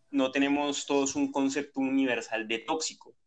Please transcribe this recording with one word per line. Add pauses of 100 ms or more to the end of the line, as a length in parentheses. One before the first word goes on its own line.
(120)
no
tenemos
todos
un
concepto
universal
de
tóxico. (120)